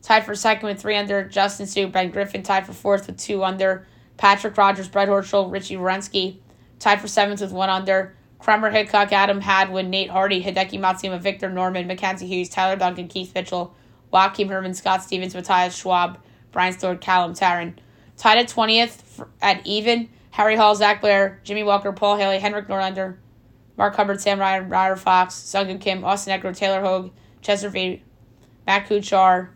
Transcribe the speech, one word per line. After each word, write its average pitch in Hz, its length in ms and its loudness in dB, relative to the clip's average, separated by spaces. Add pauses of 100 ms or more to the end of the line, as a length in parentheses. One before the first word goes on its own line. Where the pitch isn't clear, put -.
Tied 220 220 4
for 208 100 -8
second 214 320 0
with 202 140 -6
three 208 160 -2
under, 202 280 -2
Justin 196 420 -2
Suh, 196 200 -2
Ben 185 240 -2
Griffin. 196 320 -6
Tied 190 240 0
for 196 60 -18
fourth 202 340 0
with - 120 -14
two 202 240 -4
under, 190 440 -2 (300)
Patrick 202 400 2
Rodgers, 196 320 2
Brett 196 200 0
Horschel, 196 420 0
Richie 190 260 -8
Werenski. 190 640 -4 (400)
Tied 208 220 4
for 208 80 -10
seventh 202 320 0
with 190 120 -6
one 190 180 -2
under, 190 460 0 (220)
Kremer 214 320 2
Hickok, 208 420 2
Adam 196 280 4
Hadwin, 190 480 0
Nate 190 220 -4
Hardy, 190 320 0
Hideki 190 360 -4
Matsuyama, 185 420 -2
Victor 190 280 -4
Norman, 185 380 -4
Mackenzie 185 400 -6
Hughes, 180 240 -4
Tyler 190 260 0
Duncan, 180 320 -4
Keith 185 260 -10
Mitchell, 180 400 -6 (380)
Joakim 196 360 4
Herman, 190 260 -6
Scott 190 280 -2
Stevens, 185 320 -8
Matthias 180 400 0
Schwab, 180 440 0 (340)
Brian 185 220 0
Stewart, 180 260 -4
Callum 180 320 0
Tarren. 175 420 -2 (440)
Tied 220 200 6
at 240 100 0
twentieth 226 720 -2
f-, - 60 -16 (140)
at 196 260 0
even, 226 440 -2 (220)
Harry 214 240 2
Hall, 214 180 6
Zach 202 260 2
Blair, 196 440 2
Jimmy 208 180 -6
Walker, 202 300 0
Paul 202 240 2
Haley, 196 220 0
Henrik 208 300 -4
Norlander, 190 480 -4 (640)
Mark 202 160 2
Hubbard, 202 240 0
Sam 202 180 0
Ryan, 190 300 0
Ryder 190 280 2
Fox, 185 380 2
Sunghoon 190 460 -4
Kim, 185 240 -4
Austin 196 340 -2
Eckler, 190 160 -6
Taylor 190 280 0
Hogue, 185 300 -2 (280)
Chester 202 300 -2
V, 185 320 -4 (640)
Matt 202 200 0
Kuchar 190 680 2